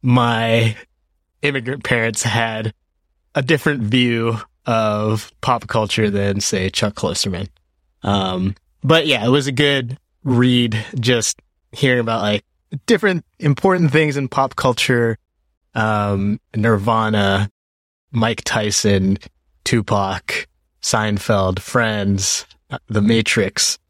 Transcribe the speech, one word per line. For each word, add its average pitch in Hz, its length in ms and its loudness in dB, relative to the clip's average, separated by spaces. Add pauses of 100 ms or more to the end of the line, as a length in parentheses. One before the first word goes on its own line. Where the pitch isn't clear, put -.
my 117 760 2 (640)
immigrant 135 420 -4
parents 113 380 0
had 110 500 -2 (600)
a 139 80 0
different 139 400 0
view 117 560 0 (260)
of 107 760 0
pop 120 260 0
culture 107 420 0
than, 101 320 -2
say, 95 300 -2
Chuck 104 240 -4
Klosterman. 92 540 -4 (540)
Um, 95 520 -2 (280)
but 156 240 2
yeah, 120 200 0
it - 20 2
was 135 200 2
a 139 40 -6
good 135 460 0 (260)
read, 120 580 2 (160)
just 117 440 0 (300)
hearing 127 260 0
about, 113 240 -2
like, 104 220 -2 (420)
different 190 380 2 (140)
important 170 520 2
things 151 260 2
in 139 120 -4
pop 135 280 -2
culture, 120 640 0 (560)
um, 104 680 -2 (140)
Nirvana, 107 960 2 (640)
Mike 113 320 -2
Tyson, 101 720 0 (460)
Tupac, 101 840 -2 (340)
Seinfeld, 101 800 0
Friends, 101 880 -2 (400)
The 107 160 0
Matrix 107 760 0 (100)